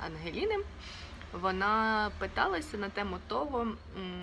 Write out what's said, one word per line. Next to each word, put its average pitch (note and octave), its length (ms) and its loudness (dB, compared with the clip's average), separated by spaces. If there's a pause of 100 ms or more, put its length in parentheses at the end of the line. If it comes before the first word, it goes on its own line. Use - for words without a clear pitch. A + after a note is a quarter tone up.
Ангеліни. E3+ 520 0 (760)
Вона G#3 880 4
питалася C4+ 580 2
на G3+ 120 -2
тему G3+ 280 -2 (100)
того, C4 340 2
м, A3 160 0 (460)